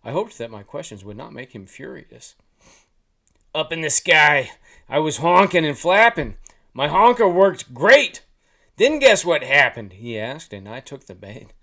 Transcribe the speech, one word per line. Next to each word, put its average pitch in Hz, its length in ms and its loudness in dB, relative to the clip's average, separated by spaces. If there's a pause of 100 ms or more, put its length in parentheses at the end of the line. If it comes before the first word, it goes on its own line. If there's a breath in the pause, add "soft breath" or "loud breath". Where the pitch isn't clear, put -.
I 120 80 -12
hoped 208 260 -6
that 117 120 -12
my 104 120 -18
questions 107 420 -16
would 104 120 -16
not 117 160 -18
make 123 220 -18
him 101 120 -18
furious. - 680 -20 (1200 soft breath)
Up 156 180 -6
in 165 80 -10
the 156 100 -6
sky, 147 600 2 (380 soft breath)
I 143 100 -2
was 156 200 -2
honking 175 460 2
and 147 120 -4
flapping. 185 600 0 (360 soft breath)
My 139 160 -6
honker 220 400 4
worked 185 460 0
great. 220 480 2 (540)
Then 269 220 0
guess 220 260 4
what 160 180 0
happened? 120 520 0
he 113 240 -12
asked, 127 340 -10
and 101 160 -16
I 131 120 -16
took - 260 -20
the 95 80 -20
bait. 98 380 -20 (100)